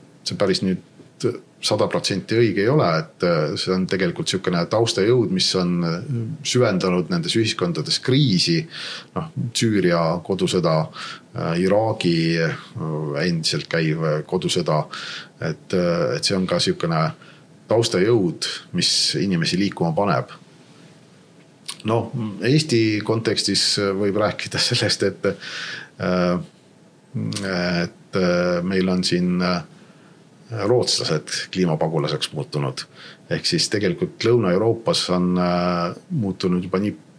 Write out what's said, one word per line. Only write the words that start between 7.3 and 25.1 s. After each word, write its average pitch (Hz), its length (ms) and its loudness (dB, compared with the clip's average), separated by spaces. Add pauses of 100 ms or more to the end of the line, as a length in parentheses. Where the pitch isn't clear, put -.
ühiskondades 80 640 0
kriisi, 92 600 2 (500)
noh, 92 160 -6 (220)
Süüria 95 500 2 (200)
kodusõda, 87 560 0 (560)
äh, 85 280 -2
Iraagi, 95 560 2 (200)
äh, 82 220 0 (640)
endiselt 80 480 -2
käiv, 80 380 0
äh, 76 180 0
kodusõda, 80 600 0 (540)
et, 80 360 -6
äh, 85 420 0
et 80 80 -4
see 98 140 0
on 92 100 0
ka 87 120 0
sihukene 82 520 0 (540)
taustajõud, 107 800 2 (240)
mis - 460 0
inimesi 87 420 0
liikuma 90 360 0
paneb. 87 360 0 (1500)
Noh, 110 280 0 (300)
Eesti 110 600 2
kontekstis 107 760 0 (160)
võib 101 240 0
rääkida - 420 -2
sellest, - 440 0
et, 98 220 -2